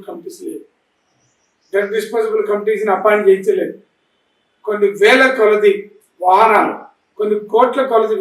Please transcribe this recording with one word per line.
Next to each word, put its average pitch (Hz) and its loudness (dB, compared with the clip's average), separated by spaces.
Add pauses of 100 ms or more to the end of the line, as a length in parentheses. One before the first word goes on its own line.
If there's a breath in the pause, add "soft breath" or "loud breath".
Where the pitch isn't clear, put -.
కమిటీస్ 175 -16
లేవు, - -14 (1080)
డ్రగ్ 202 -4
డిస్పోజబుల్ 220 -4
కమిటీస్ని 208 -2
అపాయింట్ 208 2
చేయించలేదు. 190 0 (880)
కొన్ని 208 0 (160)
వేల 262 4 (140)
కొలది 208 2 (480)
వాహనాలు, 202 2 (420)
కొన్ని 208 -2 (180)
కోట్ల 247 2 (100)
కొలది 214 0